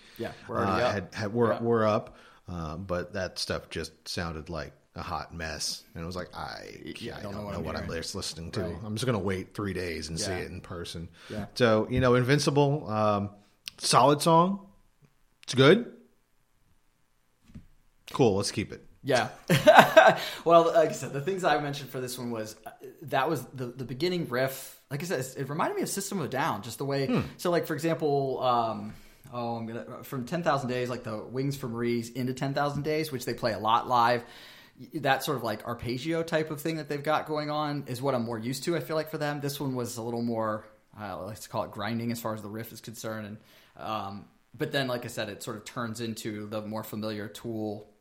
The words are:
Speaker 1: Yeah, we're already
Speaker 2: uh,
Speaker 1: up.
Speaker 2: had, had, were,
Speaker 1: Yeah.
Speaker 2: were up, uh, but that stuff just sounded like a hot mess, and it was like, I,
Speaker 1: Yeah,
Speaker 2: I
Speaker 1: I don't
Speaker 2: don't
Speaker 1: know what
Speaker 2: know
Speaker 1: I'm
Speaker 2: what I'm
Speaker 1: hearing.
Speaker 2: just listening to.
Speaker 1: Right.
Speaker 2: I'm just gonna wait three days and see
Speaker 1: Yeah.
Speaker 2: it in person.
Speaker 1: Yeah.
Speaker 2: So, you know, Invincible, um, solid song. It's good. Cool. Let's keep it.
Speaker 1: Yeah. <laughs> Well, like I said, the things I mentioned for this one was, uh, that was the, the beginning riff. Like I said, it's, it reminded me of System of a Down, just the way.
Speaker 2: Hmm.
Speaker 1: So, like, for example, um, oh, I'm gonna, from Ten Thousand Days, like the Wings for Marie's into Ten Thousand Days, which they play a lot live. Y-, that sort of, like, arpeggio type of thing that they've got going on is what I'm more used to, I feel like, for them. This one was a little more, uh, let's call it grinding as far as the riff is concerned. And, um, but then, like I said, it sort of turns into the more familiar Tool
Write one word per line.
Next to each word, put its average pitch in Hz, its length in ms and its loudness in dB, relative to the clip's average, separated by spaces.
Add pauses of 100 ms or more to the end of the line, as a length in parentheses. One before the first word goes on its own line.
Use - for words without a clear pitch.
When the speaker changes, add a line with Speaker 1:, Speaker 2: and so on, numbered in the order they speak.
(180)
Speaker 1:
Yeah, 113 120 -8 (180)
we're 117 100 -4
already 98 240 2
Speaker 2:
uh, 123 40 4
Speaker 1:
up. 127 80 2
Speaker 2:
had, 95 200 -6
had, 107 200 -4
were, 117 180 4
Speaker 1:
Yeah. - 100 -2
Speaker 2:
were 117 240 4
up, 104 300 2 (320)
uh, 82 280 -6
but 90 380 -4
that 92 260 -6
stuff - 300 -6
just - 380 -10
sounded 82 400 -6
like 73 240 -8 (220)
a 85 80 -10
hot 78 300 -8
mess, 80 520 -8 (100)
and 85 80 -10
it 82 40 -8
was 90 100 -8
like, 87 200 -10
I, 53 640 -12
Speaker 1:
Yeah, - 160 -10
Speaker 2:
I - 40 -12
Speaker 1:
I - 40 -14
don't 101 100 -8
Speaker 2:
don't 101 100 -8
Speaker 1:
know - 40 -8
what 101 60 -8
Speaker 2:
know 92 60 -6
Speaker 1:
I'm 82 60 -4
Speaker 2:
what 78 120 -6
I'm 82 80 -6
Speaker 1:
hearing. 85 180 -6
Speaker 2:
just - 140 -8
listening 82 360 -8
to. 107 100 -2
Speaker 1:
Right. 85 120 -4 (100)
Speaker 2:
I'm 107 120 -6
just 120 100 -2
gonna 113 140 2
wait 95 340 -2
three 101 180 -2
days 82 360 -4
and 82 100 -6
see 95 140 -2
Speaker 1:
Yeah. 90 60 -2
Speaker 2:
it 78 120 -6
in 87 100 -10
person. 85 480 -10 (220)
Speaker 1:
Yeah. 104 240 -6
Speaker 2:
So, 110 340 6
you 127 120 2
know, 123 160 6
Invincible, 139 760 4
um, 104 400 2 (460)
solid 143 460 6
song. 175 440 4 (800)
It's - 100 -6
good. 156 380 8 (2250)
Cool. 110 240 6
Let's 101 140 0
keep - 220 -4
it. - 120 -16 (200)
Speaker 1:
Yeah. 123 240 2 (200)
<laughs> 175 680 10 (260)
Well, 165 280 8
like 160 160 6
I - 40 -4
said, - 200 -8
the 139 80 -4
things 185 240 -2
I 147 160 4
mentioned 143 300 -6
for 131 100 -8
this 123 180 -6
one 120 120 -6
was, 110 340 -8
uh, - 60 -14 (320)
that 135 260 0
was 135 240 -2
the, 131 140 -6
the 120 180 -8
beginning 170 440 -2
riff. 131 520 -2 (100)
Like 143 120 -4
I - 40 -6
said, 170 140 -2
it's, - 140 -6
it 139 160 -6
reminded 247 260 -2
me 370 60 -2
of - 80 -4
System 196 280 -4
of 151 60 -2
a 110 40 -4
Down, 123 340 -2
just 113 160 -12
the 139 80 -4
way. 139 200 0
Speaker 2:
Hmm. 233 140 2 (160)
Speaker 1:
So, 180 140 -2
like, 165 160 2
for 160 80 -2
example, 143 680 0
um, 113 520 0 (380)
oh, 117 240 -4
I'm 113 100 -6
gonna, 117 380 -10
from 127 200 -6
Ten 170 180 -4
Thousand 135 280 0
Days, 123 180 0
like 120 160 -6
the 110 140 -6
Wings 135 400 -4
for 131 100 -6
Marie's 117 420 0
into 131 220 -4
Ten 135 220 -2
Thousand 143 300 0
Days, 156 280 0
which 123 140 -6
they 120 80 -2
play 117 180 -2
a 95 60 -4
lot 110 280 2
live. 120 380 4 (560)
Y-, 135 200 -8
that 135 220 2
sort 147 140 -2
of, 117 80 -6
like, 107 220 -4
arpeggio 127 560 -4
type 160 280 0
of 147 100 -8
thing 160 160 -2
that 151 120 -8
they've 143 140 -4
got 151 240 0
going 151 240 -4
on 147 360 -2
is 120 140 -6
what 135 140 0
I'm 120 100 0
more 117 140 -4
used 127 260 -4
to, 170 120 0
I 147 40 0
feel 156 160 -4
like, 151 140 -4
for 156 80 -6
them. 147 220 -2
This 143 200 -4
one 135 140 -2
was 113 240 -4
a 110 40 -6
little 117 200 -4
more, 110 420 -2 (340)
uh, 95 280 -8
let's 110 200 -12
call 110 180 -4
it - 80 -10
grinding 113 380 -4
as 117 100 -4
far 110 140 -4
as 110 60 -8
the 101 80 -10
riff 110 240 -10
is 110 80 -16
concerned. 110 460 -10
And, - 600 -16
um, 101 380 -6 (320)
but 147 160 -6
then, 135 160 0
like 123 160 -4
I 117 40 -8
said, 113 200 -6
it 98 140 -12
sort 113 160 -8
of 107 80 -16
turns 117 340 -6
into 107 460 -6
the 107 160 -6
more 104 200 -6
familiar 107 460 -6
Tool 110 600 -6 (100)